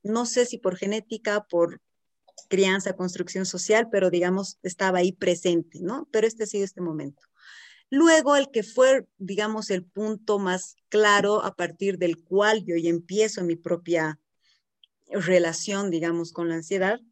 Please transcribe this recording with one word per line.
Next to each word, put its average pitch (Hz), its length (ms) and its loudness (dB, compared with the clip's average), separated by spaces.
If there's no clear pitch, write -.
No 226 220 0
sé 247 200 2
si 247 140 -10
por 180 180 -2
genética, 208 680 -4
por 170 360 0
crianza, 190 460 2
construcción 185 500 -6
social, 214 460 0
pero 190 180 2
digamos, 180 540 -2
estaba 185 360 0
ahí 185 140 2
presente, 170 680 -2
¿no? 247 300 -8
Pero 220 160 2
este 220 160 -4
ha 202 40 -6
sido 196 180 -4
este 185 160 -14
momento. 151 420 -8
Luego, 302 460 6
el 277 160 2
que 214 120 -2
fue, 262 420 4
digamos, 214 540 -6
el 185 140 -2
punto 214 540 -4
más 185 360 -4
claro 208 540 4
a 196 120 -6
partir 180 420 -4
del 170 260 -2
cual 208 420 2
yo 170 120 -2
ya 170 120 0
empiezo 185 540 -2
mi 170 120 -2
propia 165 640 -4
relación, 185 840 0
digamos, 165 420 -4
con 170 160 -6
la 165 60 -4
ansiedad 190 440 -2